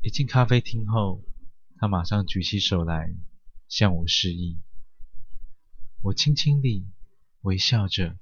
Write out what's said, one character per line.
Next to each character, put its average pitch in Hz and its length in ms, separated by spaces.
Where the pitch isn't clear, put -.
一 110 80
进 135 160
咖 127 180
啡 120 160
厅 110 260
后， 104 380
她 107 120
马 90 160
上 101 220
举 92 160
起 98 180
手 87 240
来 82 300
向 98 280
我 82 100
示 87 280
意。 87 260
我 98 100
轻 147 240
轻 147 240
地 104 260
微 95 160
笑 101 320
着 85 340